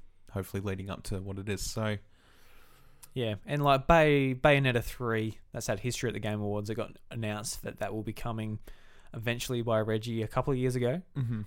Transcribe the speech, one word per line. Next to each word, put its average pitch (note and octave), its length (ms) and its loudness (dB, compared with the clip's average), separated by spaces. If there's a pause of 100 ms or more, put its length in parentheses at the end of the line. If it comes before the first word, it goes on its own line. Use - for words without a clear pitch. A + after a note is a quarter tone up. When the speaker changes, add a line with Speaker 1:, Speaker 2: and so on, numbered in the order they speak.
(340)
Speaker 1:
hopefully G2 280 -4
leading F#2+ 300 -4
up - 140 -8
to G2 140 -2
what G2 200 -8
it G2 100 -6
is. G2 120 -2
So G#2+ 360 -2 (1160)
Speaker 2:
Yeah, A2+ 200 -2 (100)
and, D3 180 0
like, C#3 240 4
Bay-, D3 520 6
Bayonetta C3+ 440 6
three, A2 560 -2 (120)
that's A#2 160 -8
had G#2 120 0
history A#2+ 300 -2
at - 40 -2
the - 60 -6
Game G#2+ 220 -2
Awards. G#2 280 -2
It A2 60 -4
got A2 220 -6 (120)
announced G#2+ 540 -4
that A2+ 160 -8
that G2+ 140 -4
will A2 100 -4
be G#2+ 100 -4
coming A2 460 -4 (560)
eventually A#2+ 480 -2
by A2 180 4
Reggie A2 400 0
a G#2+ 60 -2
couple C3 260 0
of C3 60 0
years B2+ 160 2
ago. B2+ 260 0 (160)
Speaker 1:
Mm-hmm. A#2 300 -2